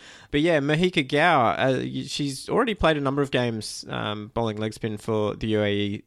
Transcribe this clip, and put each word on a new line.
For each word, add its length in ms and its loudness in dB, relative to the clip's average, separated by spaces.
But 80 2
yeah, 220 4
Mahika 440 2
Gow, 440 4
uh, 300 2
y-, 280 -6
she's 400 -6
already 260 0
played 220 2
a 60 -2
number 200 0
of 100 0
games, 580 -2
um, 440 -6
bowling 220 -2
leg 180 -4
spin 220 -6
for 400 -2
the 120 -6
U 140 2
A 120 2
E 340 -2